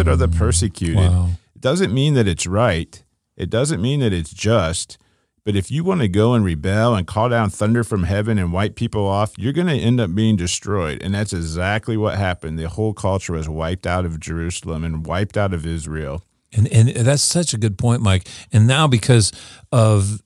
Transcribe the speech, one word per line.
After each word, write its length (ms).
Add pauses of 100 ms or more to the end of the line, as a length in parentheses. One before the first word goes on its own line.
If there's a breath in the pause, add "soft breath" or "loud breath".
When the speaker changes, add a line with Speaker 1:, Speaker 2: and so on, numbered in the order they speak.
Speaker 1:
are 100
the 100
Speaker 2:
Mm. 100
Speaker 1:
persecuted." 600
Speaker 2:
Wow. 320 (260)
Speaker 1:
It 60
doesn't 320
mean 220
that 120
it's 180
right. 580 (340)
It 120
doesn't 320
mean 200
that 120
it's 200
just. 640 (480)
But 100
if 160
you 120
wanna 240
go 260
and 120
rebel 500
and 120
call 220
down 200
thunder 340
from 200
heaven 340
and 160
wipe 220
people 320
off, 300
you're 160
gonna 200
end 260
up 140
being 220
destroyed. 680
And 120
that's 200
exactly 640
what 200
happened. 420
The 100
whole 240
culture 400
was 160
wiped 380
out 180
of 140
Jerusalem 640
and 220
wiped 320
out 160
of 120
Israel. 580 (320)
Speaker 2:
And, 120
and 220
that's 340
such 300
a 40
good 220
point, 220
Mike. 260 (240 loud breath)
And 160
now 200
because 440 (400 loud breath)
of 540